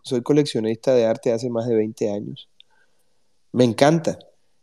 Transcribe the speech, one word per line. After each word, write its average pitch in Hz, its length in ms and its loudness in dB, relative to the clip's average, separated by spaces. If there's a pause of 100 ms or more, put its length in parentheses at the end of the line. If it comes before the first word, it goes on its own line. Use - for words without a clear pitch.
soy 120 200 -4
coleccionista 131 720 0
de 117 120 4
arte 113 260 -2
hace 117 180 -4
más 113 160 -4
de 120 80 0
veinte 110 360 -2
años. 110 380 -10 (1040)
Me 123 140 4
encanta. 143 540 2 (440)